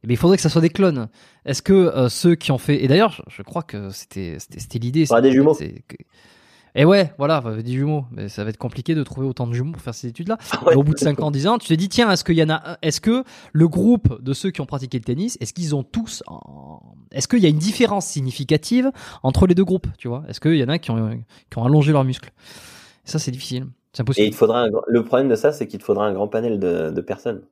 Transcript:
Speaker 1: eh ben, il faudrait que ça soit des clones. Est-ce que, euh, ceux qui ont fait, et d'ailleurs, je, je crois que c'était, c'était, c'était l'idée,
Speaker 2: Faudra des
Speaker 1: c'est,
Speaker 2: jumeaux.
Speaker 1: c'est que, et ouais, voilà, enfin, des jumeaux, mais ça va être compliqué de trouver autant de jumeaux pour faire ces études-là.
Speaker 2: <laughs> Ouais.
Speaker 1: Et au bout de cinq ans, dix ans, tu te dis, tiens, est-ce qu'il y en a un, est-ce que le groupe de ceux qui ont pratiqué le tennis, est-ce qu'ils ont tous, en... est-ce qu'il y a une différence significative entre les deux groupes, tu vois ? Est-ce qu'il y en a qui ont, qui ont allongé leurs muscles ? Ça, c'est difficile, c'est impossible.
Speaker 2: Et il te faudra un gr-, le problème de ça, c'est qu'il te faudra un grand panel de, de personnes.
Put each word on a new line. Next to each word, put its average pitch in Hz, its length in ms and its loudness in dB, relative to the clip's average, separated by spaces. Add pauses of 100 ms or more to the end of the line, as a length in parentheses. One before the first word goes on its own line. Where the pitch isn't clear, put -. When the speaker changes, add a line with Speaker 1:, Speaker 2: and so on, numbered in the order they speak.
Speaker 1:
eh - 40 -12
ben, 120 80 0
il - 20 0
faudrait 180 200 4
que - 60 -2
ça 160 60 2
soit 165 140 2
des 170 80 2
clones. 151 380 0 (360)
Est-ce 139 160 -6
que, - 120 0
euh, 165 360 4
ceux 170 280 2
qui 151 160 -4
ont 127 60 0
fait, 147 240 0
et 131 60 0
d'ailleurs, 139 220 4
je, - 180 -16
je - 140 -18
crois - 220 -8
que 101 260 -12
c'était, 90 480 -10
c'était, - 220 -18
c'était - 180 -10
l'idée, 127 280 0
Speaker 2:
Faudra 117 140 4
des 135 100 6
Speaker 1:
c'est, 127 40 2
Speaker 2:
jumeaux. 147 200 6
Speaker 1:
c'est - 340 -10
que, - 80 -20 (800)
et 139 80 4
ouais, 185 340 4
voilà, 147 200 0
enfin, 113 180 -6
des 117 160 -6
jumeaux, 139 400 -2
mais 101 160 -10
ça 104 160 -8
va 110 60 -4
être 107 60 -8
compliqué 131 380 -6
de 151 80 -2
trouver 135 240 -6
autant 123 220 -4
de 120 40 -4
jumeaux 131 200 -4
pour - 100 -14
faire 120 100 -10
ces - 140 -12
études-là. 175 320 -6
Speaker 2:
<laughs> - 260 -8
Ouais. 165 100 6
Speaker 1:
Et - 20 8
au 139 80 6
bout 151 100 2
de - 60 -6
cinq 143 200 0
ans, 151 120 -2
dix 143 160 0
ans, 233 100 2
tu - 80 -10
te 165 80 2
dis, 185 140 0
tiens, 226 240 2
est-ce 175 100 0
qu'il 170 140 0
y 160 80 4
en 156 40 0
a 156 260 -4
un, - 60 -14
est-ce 156 200 -2
que 247 240 0 (280)
le 156 160 6
groupe 175 540 2
de 135 100 -4
ceux 185 200 -4
qui - 80 -10
ont 135 60 -6
pratiqué 131 300 -8
le 113 60 -4
tennis, 165 380 -4
est-ce - 120 -8
qu'ils 156 220 -4
ont 139 80 -2
tous, - 460 -8
en... 71 520 -20 (300)
est-ce - 160 -4
qu'il 240 140 2
y 180 60 6
a - 20 6
une 151 100 4
différence 202 480 0
significative 151 840 -2 (320)
entre 185 240 4
les 175 80 4
deux 190 80 4
groupes, 180 240 -2 (100)
tu - 80 -16
vois ? 123 220 -8
Est-ce - 100 -12
qu'il 160 160 2
y 143 80 2
en 120 60 -2
a 160 100 0
qui 135 140 -6
ont, 113 280 -2 (300)
qui - 80 -8
ont 117 60 -2
allongé 147 260 4
leurs 147 140 4
muscles ? 127 260 -6 (760)
Ça, - 140 -6
c'est 135 140 -6
difficile, 127 340 -10 (260)
c'est 131 100 -8
impossible. 113 200 0
Speaker 2:
Et 107 60 4
il - 20 0
te - 60 -12
faudra 117 260 4
un 110 80 2
gr-, 110 160 -2
le 117 180 2
problème 131 240 2
de 117 60 4
ça, 143 160 2
c'est 123 160 -6
qu'il 101 140 -12
te - 40 -20
faudra 104 220 0
un 101 60 0
grand 101 160 -2
panel 110 320 -2
de, 85 300 -2
de 80 100 -4
personnes. - 520 -8